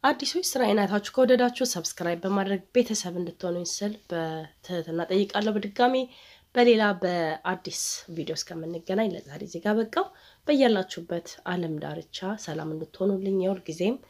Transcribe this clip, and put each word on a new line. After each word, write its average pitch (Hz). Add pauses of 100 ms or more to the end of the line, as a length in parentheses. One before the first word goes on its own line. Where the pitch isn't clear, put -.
አዲሶች 294
ስራ -
አይነታችሁ 202
ከወደዳችሁ 247
ሰብስክራይብ 170
በማድረግ 196
ቤተሰብ 220
እንድትሆኑኝ 175
ስል 208 (140)
በትህትና 165
ጠይቃለሁ። 208
በድጋሚ 220 (600)
በሌላ 240 (120)
በአዲስ 175 (300)
ቪዲዮ 160
እስከምንገናኝ 170
ለዛሬ 151
እዚህ -
ጋር 214
በቃው። 226 (420)
በያላችሁበት 196 (180)
ዓለም 180
ዳርቻ 151 (100)
ሰላም 156
እንድትሆኑልኝ 190
የሁልጊዜም፣ 185 (120)